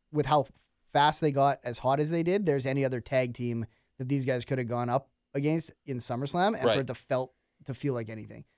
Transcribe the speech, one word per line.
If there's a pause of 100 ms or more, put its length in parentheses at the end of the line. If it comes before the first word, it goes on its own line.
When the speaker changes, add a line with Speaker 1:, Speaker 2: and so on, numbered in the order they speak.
(120)
Speaker 1:
with
how (460)
fast
they
got
as
hot
as
they
did,
there's
any
other
tag
team (340)
that
these
guys
could
have
gone
up (260)
against (140)
in
SummerSlam
and
Speaker 2:
Right.
Speaker 1:
for
it
to
felt, (340)
to
feel
like
anything. (120)